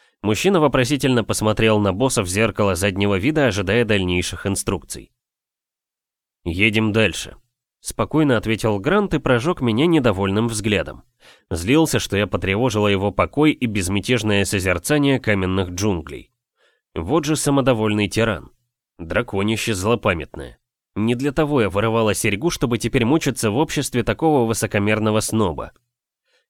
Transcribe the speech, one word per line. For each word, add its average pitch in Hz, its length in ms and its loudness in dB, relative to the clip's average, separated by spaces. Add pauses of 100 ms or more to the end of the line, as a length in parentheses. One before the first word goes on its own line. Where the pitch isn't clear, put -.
(240)
Мужчина 160 380 2
вопросительно 131 640 2
посмотрел 107 560 2
на 101 120 2
босса 120 300 0
в 90 60 -2
зеркало 101 460 0
заднего 98 440 0
вида, 143 280 0
ожидая 101 380 0
дальнейших 92 640 -2
инструкций. - 640 -6 (1300)
«Едем 107 480 2
дальше», 104 440 -2 (440)
спокойно 139 560 0
ответил 107 420 -2
Грант 180 360 0
и 156 40 0
прожег 131 420 0
меня 120 260 2
недовольным 107 600 2
взглядом. 104 560 -2 (480)
Злился, 117 480 2
что - 180 -2
я 101 100 2
потревожила 104 600 0
его 101 240 2
покой 139 420 2
и 120 140 -2
безмятежное 101 800 0
созерцание 110 760 0
каменных 95 520 0
джунглей. 90 600 -4 (640)
Вот 110 300 -2
же 151 120 0
самодовольный 110 720 0
тиран. 107 440 -2 (460)
Драконище 104 760 -2
злопамятное. 92 840 -4 (380)
Не 113 180 0
для 135 160 -2
того 147 300 0
я 104 80 2
воровала 107 460 0
серьгу, 107 340 -2
чтобы 120 300 -2
теперь 117 260 0
мучиться 127 460 0
в 104 80 0
обществе 139 440 -2
такого 131 440 2
высокомерного 107 720 0
сноба. 92 520 -2 (760)